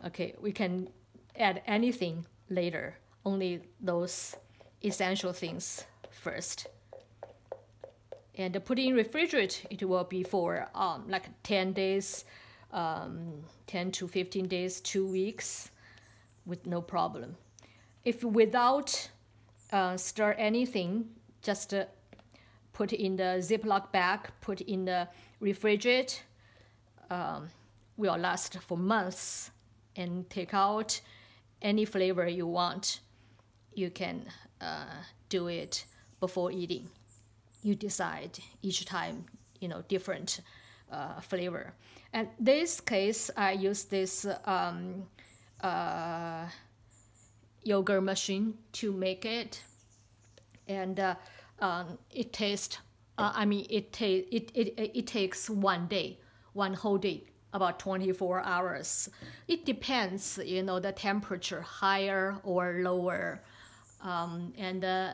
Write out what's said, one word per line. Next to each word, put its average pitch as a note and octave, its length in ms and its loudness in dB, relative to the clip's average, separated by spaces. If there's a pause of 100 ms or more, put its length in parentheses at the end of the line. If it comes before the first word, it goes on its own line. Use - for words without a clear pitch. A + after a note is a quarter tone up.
okay, E3+ 340 -4
we G#3 100 -2
can F#3 380 0 (480)
add G3 300 4
anything G#3 580 2 (240)
later, F3 480 -2 (300)
only F#3 340 0 (180)
those F3 560 -2 (480)
essential F#3+ 520 0
things E3+ 500 -6 (260)
first. - 560 -8 (1700)
And F#3 260 -2
put B3+ 140 2
in C4 160 4
refrigerate, B3 760 2
it G3 180 -4
will F3+ 180 4
be F#3 180 -2
for, F3 520 0
um, D#3+ 360 0
like, F#3 180 -2 (140)
ten F#3+ 320 2
days, F#3+ 500 0 (460)
um, D#3+ 720 -4 (240)
ten F3+ 260 -2
to F#3 160 -4
fifteen F#3 400 0
days, F3+ 320 -2
two F#3+ 260 0
weeks, F#3+ 640 -2 (760)
with F3 200 -8
no F3 140 -2
problem. E3+ 560 -2 (680)
If A#3+ 200 0
without, A#3+ 840 6 (600)
uh, F#3 280 2
stir G#3 400 2
anything, A3 720 2 (320)
just, G3+ 320 -2
uh, G3 100 2 (880)
put G#3 220 0
in F#3+ 220 2
the F#3 260 2
Ziploc G#3 500 2
bag, F#3+ 280 4 (200)
put F#3+ 220 -4
in F#3 240 -2
the F3+ 200 2 (320)
refrigerator, G#3+ 840 4 (880)
um, D#3+ 400 -4 (480)
will F#3+ 180 2
last F3+ 440 0
for E3+ 180 -4
months, F#3+ 720 0 (440)
and F3+ 360 -6
take F#3 240 -4
out G#3 440 2 (640)
any G#3+ 240 4
flavor F#3 420 2
you F3 200 0
want. F3 540 0 (760)
You F3+ 160 0
can, - 340 -6 (360)
uh, D#3 440 -8 (240)
do F3 200 0
it E3+ 360 -4 (340)
before F3+ 320 0
eating. F3 380 -4 (720)
You G3+ 120 4
decide F3 640 -4 (240)
each F#3+ 240 -2
time, E3 400 -4 (340)
you F#3 80 -6
know, E3+ 200 -8
different, F3+ 520 -2 (500)
uh, C#3+ 300 -8
flavor. F3 540 -4 (400)
And A3+ 140 0 (120)
this D4 400 4
case, G#3 560 2
I G3 160 4
use G3 320 0
this, F#3+ 420 0 (200)
um, F3+ 600 -2 (540)
uh, E3+ 880 -2 (1120)
yogurt G3 400 4
machine G3 520 0 (180)
to G#3+ 180 -2
make F#3 360 -2
it. A3+ 360 -4 (1040)
And, F#3+ 320 -4
uh, F#3 160 2 (460)
um, F3 380 -2 (120)
it - 220 -4
tastes, G3+ 460 -2 (400)
uh, G#3 160 2
I G#3+ 100 2
mean, G3+ 240 2
it G#3 240 -2
ta-, F#3 400 2
it, A3+ 220 -2
it, A3 200 2 (240)
it A#3+ 80 -2
takes F#3+ 420 -2
one G3 380 2
day, E3+ 320 -2 (360)
one F#3+ 200 0
whole G3+ 240 2
day, F#3 260 -2 (280)
about F#3 260 2
twenty-four F#3 600 0
hours. F3 720 0 (360)
It E4+ 200 0
depends, G3+ 760 0
you F#3 200 0
know, F#3 180 0
the G3 100 -2
temperature, G3 720 -2
higher G3 840 2
or F3+ 400 2
lower. F3+ 640 0 (560)
Um, F3 560 -4
and, F#3 280 -4
uh, F#3 300 0